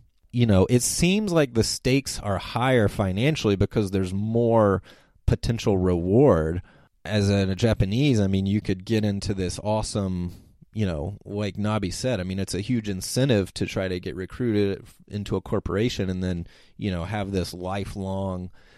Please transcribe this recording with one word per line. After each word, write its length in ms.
you 140
know, 240
it 140
seems 500
like 220
the 80
stakes 560
are 180
higher 500
financially 680
because 340
there's 240
more 720
potential 540
reward. 840
As 240
a, 200
a 60
Japanese, 640
I 80
mean, 180
you 140
could 240
get 220
into 280
this 300
awesome, 720
you 120
know, 380
like 320
Nabi 380
said, 260
I 40
mean, 160
it's 140
a 60
huge 300
incentive 680
to 100
try 220
to 140
get 160
recruited 680
into 300
a 40
corporation 680
and 120
then, 240
you 140
know, 140
have 260
this 220
lifelong, 1000